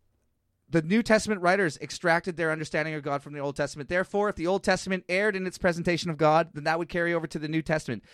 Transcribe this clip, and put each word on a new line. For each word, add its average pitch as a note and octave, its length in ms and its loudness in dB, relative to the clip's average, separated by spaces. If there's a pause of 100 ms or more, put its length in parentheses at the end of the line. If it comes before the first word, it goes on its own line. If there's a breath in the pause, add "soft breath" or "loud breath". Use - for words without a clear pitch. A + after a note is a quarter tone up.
(680)
the E3 120 2
New G3+ 220 2
Testament G#3+ 380 2
writers F3 380 2
extracted E3+ 580 -2
their D#3+ 140 0
understanding D#3 440 -4
of D3 80 -8
God C#3+ 180 -4
from D3 120 -16
the D3 60 -10
Old C#3 160 -4
Testament. C#3+ 340 -4
Therefore, G3+ 400 0
if F#3+ 60 -4
the D#3+ 120 -4
Old F#3+ 160 2
Testament F#3 440 0
erred G3 280 2
in F#3 120 -4
its E3+ 120 -8
presentation F3 500 0
of D3+ 80 -4
God, D#3 360 4
then D3 100 -10
that D#3+ 160 0
would E3+ 100 -4
carry E3+ 240 0
over D#3+ 140 -2
to D#3+ 120 -6
the D3+ 80 -6
New D#3+ 140 0
Testament. D3 420 -4 (100)